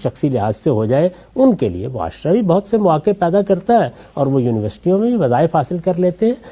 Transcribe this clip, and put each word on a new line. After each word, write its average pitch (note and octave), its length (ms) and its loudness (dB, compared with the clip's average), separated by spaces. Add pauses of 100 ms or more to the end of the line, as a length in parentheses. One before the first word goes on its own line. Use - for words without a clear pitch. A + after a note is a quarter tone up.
شخصی - 260 -4
لحاظ A2 280 -2
سے - 140 -2
ہو A2 140 0
جائے، C#3 240 0 (260)
ان B3+ 220 4
کے A#2 120 -2
لیے F#2 200 -6
معاشرہ A#2+ 440 -4
بھی A#3+ 100 2
بہت F#3+ 240 0
سے A#3 100 -2
مواقع F3+ 420 2
پیدا F3+ 240 0
کرتا G3 420 0
ہے B2 60 -4 (240)
اور C#3 120 0
وہ C3+ 160 0
یونیورسٹیوں A#2+ 560 -2
میں A3 100 0
بھی B3 80 0
وظائف D3+ 400 0
حاصل D#3+ 220 -2
کر F3+ 180 -2
لیتے F3+ 300 0
ہیں۔ A#3 60 2 (200)